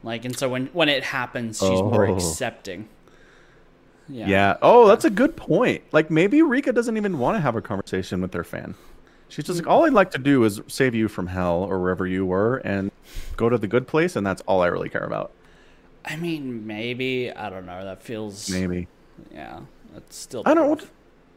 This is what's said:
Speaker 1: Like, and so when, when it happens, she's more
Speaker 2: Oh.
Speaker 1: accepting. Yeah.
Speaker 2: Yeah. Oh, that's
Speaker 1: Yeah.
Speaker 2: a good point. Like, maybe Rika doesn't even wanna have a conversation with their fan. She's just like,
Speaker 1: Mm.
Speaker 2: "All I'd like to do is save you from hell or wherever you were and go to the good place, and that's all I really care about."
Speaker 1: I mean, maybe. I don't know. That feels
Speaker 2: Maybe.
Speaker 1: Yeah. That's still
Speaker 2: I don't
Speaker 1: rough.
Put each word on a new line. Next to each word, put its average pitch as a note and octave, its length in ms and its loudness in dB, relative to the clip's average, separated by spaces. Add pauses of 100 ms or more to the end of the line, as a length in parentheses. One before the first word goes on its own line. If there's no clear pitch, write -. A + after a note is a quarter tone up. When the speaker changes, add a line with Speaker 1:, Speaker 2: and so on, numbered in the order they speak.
Speaker 1:
Like, A#2 220 -8
and B2+ 120 -6
so C3+ 120 -2
when, B2+ 240 -4
when E3+ 160 2
it C3+ 160 0
happens, B2 540 -6
she's F#2+ 100 2 (140)
more G#2 240 4
Speaker 2:
Oh. G2 80 2
Speaker 1:
accepting. F#2+ 720 -6 (1200)
Yeah. A#2+ 180 -10
Speaker 2:
Yeah. G2 360 4
Oh, G#3+ 260 10
that's A3+ 160 6
Speaker 1:
Yeah. D#4+ 60 4
Speaker 2:
a G3+ 40 -4
good B3+ 220 2
point. F3 460 0 (100)
Like, D#3 180 4
maybe G3+ 320 4
Rika C4+ 300 2
doesn't A3+ 240 0
even G3+ 220 -2
wanna E3 220 0
have B2+ 160 0
a G#2+ 60 -4
conversation F#2+ 600 -4
with F#2 100 -6
their E2+ 120 -6
fan. - 300 -12 (540)
She's - 180 -12
just F3 140 -4
like, E3 60 -6
Speaker 1:
Mm. - 40 2
Speaker 2:
"All B3 160 6
I'd C#4 80 2
like F#3+ 160 4
to C#3 80 -8
do C3 260 4
is G#2+ 220 0
save C3 280 0
you A2 140 2
from F2+ 200 -6
hell F2+ 360 0
or F#2+ 160 -2
wherever F2+ 260 -2
you F#2 200 -2
were G#2 400 0
and G2 240 -2 (460)
go A#2 120 2
to A#2+ 80 2
the G#2+ 100 -2
good A#2+ 200 0
place, E3 280 0
and G2+ 120 -2
that's F#2+ 160 -2
all F#2+ 180 2
I F2 60 4
really F2+ 240 -2
care - 140 -6
about." - 260 -6 (720)
Speaker 1:
I D#3 120 -12
mean, C#3+ 500 -8
maybe. B2 640 -6
I G#2 160 -10
don't F#2+ 160 -12
know. F2+ 180 -14
That F#2+ 200 -12
feels G#2+ 480 -10
Speaker 2:
Maybe. F2+ 380 -4 (440)
Speaker 1:
Yeah. C2+ 280 -16 (340)
That's - 220 -20
still - 280 -12
Speaker 2:
I C#4 80 4
don't D#4+ 160 4
Speaker 1:
rough. D#4 220 -2 (460)